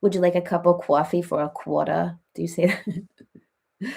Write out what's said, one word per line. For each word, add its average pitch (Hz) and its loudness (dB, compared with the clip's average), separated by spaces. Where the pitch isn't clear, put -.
Would 196 4
you 185 0
like 175 4
a 180 2
cup 175 -2
of 175 4
coffee 156 2
for 151 -2
a 147 -2
quarter? 160 -2
Do 165 -8
you 170 -4
say 170 0
<laughs> - 0
that? 240 -8